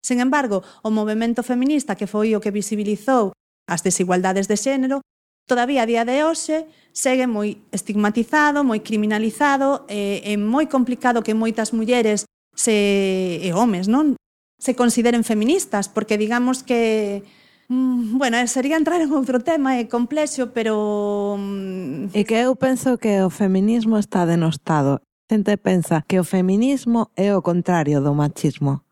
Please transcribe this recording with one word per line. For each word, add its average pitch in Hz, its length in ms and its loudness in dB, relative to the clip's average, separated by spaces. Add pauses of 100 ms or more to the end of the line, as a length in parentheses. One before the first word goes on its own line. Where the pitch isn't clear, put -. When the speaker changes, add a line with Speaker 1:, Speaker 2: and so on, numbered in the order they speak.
Speaker 1:
Sen 247 160 0
embargo, 254 400 0 (240)
o 220 80 -2
movemento 220 540 0
feminista, 254 500 0
que 202 140 -6
foi 214 260 0
o 202 60 -2
que 208 100 -4
visibilizou 208 800 0 (380)
as 170 160 -2
desigualdades 185 640 0
de 214 100 2
xénero, 269 400 -2 (480)
todavía 247 380 2
a - 20 -4
día 233 160 2
de 269 240 0
hoxe 311 400 -2 (240)
segue 254 320 0
moi 208 480 -4
estigmatizado, 233 960 0
moi 214 160 0
criminalizado, 220 1040 0
e 202 380 -4
é 208 100 -2
moi 240 320 0
complicado 247 560 0
que 214 80 -2
moitas 220 400 -2
mulleres 220 560 0 (240)
se, 196 880 0
e 185 160 -4
homes, 196 320 2
non? 277 300 2 (420)
Se 254 160 -2
consideren 233 480 2
feministas, 220 640 0
porque 214 280 -2
digamos 240 480 -2
que, 214 600 0 (440)
mm, 247 480 0
bueno, 254 200 0
eh, 247 120 0
sería 269 280 0
entrar 330 240 2
en 311 120 0
outro 254 280 0
tema, 269 400 0
é 226 80 -4
complexo, 254 640 -2
pero, 208 880 -2
mm, 190 720 -8
Speaker 2:
E 208 160 0
que 226 160 0
eu 254 160 2
penso 262 400 0
que 202 240 2
o 180 80 0
feminismo 214 640 2
está 196 320 0
denostado. 160 720 0
A - 320 -10
xente 208 240 2
pensa 175 480 0
que 190 160 2
o 175 40 0
feminismo 226 920 0
é 202 160 2
o 190 80 2
contrario 160 640 2
do 143 80 2
machismo. 147 800 0